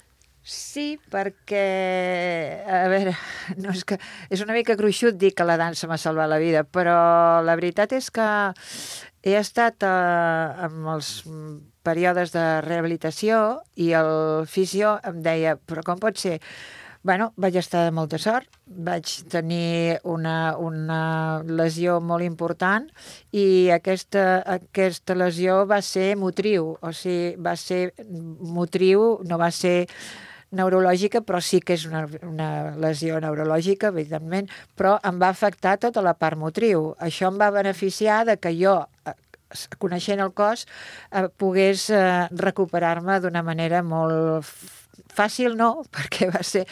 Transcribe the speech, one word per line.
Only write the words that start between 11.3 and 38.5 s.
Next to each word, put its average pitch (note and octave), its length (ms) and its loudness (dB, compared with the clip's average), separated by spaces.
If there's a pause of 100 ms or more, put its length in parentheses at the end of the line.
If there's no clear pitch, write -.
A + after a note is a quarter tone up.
períodes F3 480 0
de D#3+ 300 0
rehabilitació E3+ 1000 -2 (140)
i E3+ 180 0
el D#3 540 0
fisio G3+ 560 0
em E3+ 180 -10
deia, D#3+ 360 0
«Però D#3+ 260 -10
com F3+ 160 -4
pot G#3+ 180 -2
ser?» E3+ 220 -4 (640)
Bueno, G3 320 0
vaig F#3 200 0
estar F3 280 0
de E3 80 0
molta D#3+ 280 -4
sort, A#3 280 -2 (180)
vaig F3 380 -6 (240)
tenir E3+ 760 -2
una, D#3+ 540 -2
una D#3+ 840 -4
lesió E3 560 0
molt E3+ 240 -2
important F3 680 -2 (400)
i F#3 400 4
aquesta, F#3 760 2
aquesta F#3 680 -2
lesió F#3 500 2
va G3+ 160 2
ser G3 340 0
motriu, F#3 640 -2
o E3 140 -8
sigui, F3 440 -4
va E3+ 180 -4
ser F3+ 380 -4 (460)
motriu, F#3 840 2
no E3+ 160 -2
va E3+ 120 2
ser F3+ 360 2 (640)
neurològica, F#3 720 4
però F3 180 -2
sí F3+ 200 2
que F3+ 120 -2
és D#3+ 140 -2
una, D#3+ 160 -4 (180)
una D#3 540 -6
lesió D#3+ 440 -2
neurològica, D#3 680 0
evidentment, D#3+ 640 -4 (260)
però G3 260 4
em F3+ 160 -2
va F3+ 120 4
afectar F#3+ 500 0
tota A#3 240 0
la E3+ 100 4
part D#3+ 240 -2
motriu. D#3+ 640 0
Això E3+ 320 -2
em G3 80 -2
va G#3 120 6
beneficiar G3+ 760 0
de G#3+ 120 4
que E3+ 160 -4